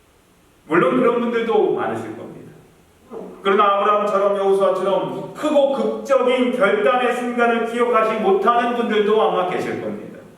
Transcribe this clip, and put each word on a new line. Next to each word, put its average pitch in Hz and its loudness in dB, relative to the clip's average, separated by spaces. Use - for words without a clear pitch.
물론 247 2
그런 233 2
분들도 226 0
많으실 110 -6
겁니다. - -18
그러나 196 2
아브라함처럼 202 0
여호수아처럼 190 0
크고 277 2
극적인 247 0
결단의 233 2
순간을 233 0
기억하지 226 0
못하는 233 2
분들도 214 2
아마 185 0
계실 - -6
겁니다. 104 -10